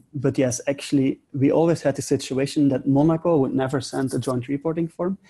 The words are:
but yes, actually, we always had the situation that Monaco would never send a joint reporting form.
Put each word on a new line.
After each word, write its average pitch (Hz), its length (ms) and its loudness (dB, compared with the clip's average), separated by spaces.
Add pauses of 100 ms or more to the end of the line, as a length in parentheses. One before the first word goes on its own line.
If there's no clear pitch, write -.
(140)
but 135 240 -2
yes, 127 280 2
actually, 139 540 0 (140)
we 139 180 4
always 165 300 2
had 139 140 0
the 135 60 -6
situation 139 680 0
that 131 180 -2
Monaco 160 480 2
would 131 180 2
never 131 260 0
send 135 340 -4
a 127 40 -2
joint 123 300 -4
reporting 160 400 -4
form. 190 300 -6 (120)